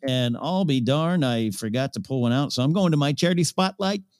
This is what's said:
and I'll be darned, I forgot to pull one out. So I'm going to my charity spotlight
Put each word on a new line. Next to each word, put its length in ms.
and 320
I'll 240
be 160
darned, 460
I 240
forgot 460
to 40
pull 220
one 100
out. 220
So 100
I'm 80
going 200
to 60
my 140
charity 320
spotlight 600